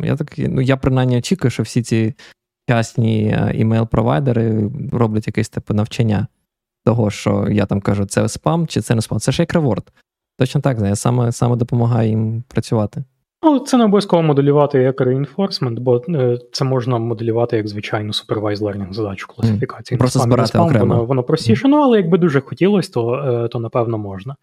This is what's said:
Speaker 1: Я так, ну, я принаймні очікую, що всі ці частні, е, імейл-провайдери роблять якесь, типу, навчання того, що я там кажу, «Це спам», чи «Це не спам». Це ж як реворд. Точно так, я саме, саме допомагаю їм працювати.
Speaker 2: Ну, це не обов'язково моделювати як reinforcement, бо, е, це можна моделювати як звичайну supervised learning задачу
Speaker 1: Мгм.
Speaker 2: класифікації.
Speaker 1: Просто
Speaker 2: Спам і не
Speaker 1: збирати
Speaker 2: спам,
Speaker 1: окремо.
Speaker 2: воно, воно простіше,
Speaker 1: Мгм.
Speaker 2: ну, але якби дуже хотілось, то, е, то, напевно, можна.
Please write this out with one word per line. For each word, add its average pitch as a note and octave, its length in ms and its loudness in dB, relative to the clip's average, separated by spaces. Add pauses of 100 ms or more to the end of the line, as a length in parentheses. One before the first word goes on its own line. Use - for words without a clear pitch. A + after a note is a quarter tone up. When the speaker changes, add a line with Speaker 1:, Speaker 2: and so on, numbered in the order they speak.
Speaker 1:
Я C3 120 -2
так, D3 220 -6
ну, C3+ 240 -2
я C3 160 2
принаймні B2+ 400 0
очікую, B2 340 -2
що - 120 -4
всі - 180 -4
ці A2 320 0 (560)
частні, A2+ 580 0
е, A2 280 0
імейл-провайдери A2+ 1160 0 (200)
роблять A2 360 0
якесь, G#2 220 -4
типу, - 240 -6
навчання G#2+ 540 0 (580)
того, A2+ 240 2
що G2+ 400 -2
я G#2 160 0
там G2+ 160 -2
кажу, G2+ 240 -2
«Це G#2+ 240 -2
спам», D#3+ 380 -2
чи - 140 -4
«Це A#2 140 -2
не A2+ 60 0
спам». - 180 -4
Це - 120 -2
ж D3 100 0
як E3+ 120 -2
реворд. C3+ 380 -2 (460)
Точно C#3 240 0
так, C3 180 0
я G2+ 160 0
саме, B2 360 0
саме A#2+ 240 0
допомагаю A#2 540 0
їм A2 380 -2
працювати. A2 560 -2 (400)
Speaker 2:
Ну, D4+ 160 4
це C4+ 180 0
не A#3+ 60 6
обов'язково G3 400 4
моделювати C#3+ 580 4
як C3 200 2
reinforcement, C3+ 760 -2
бо, B2 300 2
е, B2+ 300 0 (120)
це - 140 -2
можна B2+ 320 0
моделювати A#2 600 -2
як G#2+ 100 -2
звичайну G#2 440 -6
supervised G#2 460 -4
learning G2+ 360 -6
задачу G2 360 -8
Speaker 1:
Мгм. - 60 -20
Speaker 2:
класифікації. A2+ 600 -2
Speaker 1:
Просто B2+ 220 2
Speaker 2:
Спам A#2+ 100 2
і - 0 -
не A#2 40 4
Speaker 1:
збирати A#2 140 4
Speaker 2:
спам, - 180 2
Speaker 1:
окремо. C#3 200 2
Speaker 2:
воно, A#2 200 2
воно B2+ 180 0
простіше, - 440 2
Speaker 1:
Мгм. C#4 40 6
Speaker 2:
ну, D4 120 4
але A#3+ 140 4
якби F3+ 200 2
дуже D3+ 240 2
хотілось, F#3 480 0
то, A#2+ 260 -2
е, A#2+ 320 -2
то, A#2+ 120 -6
напевно, A#2 380 -2
можна. G2+ 460 -10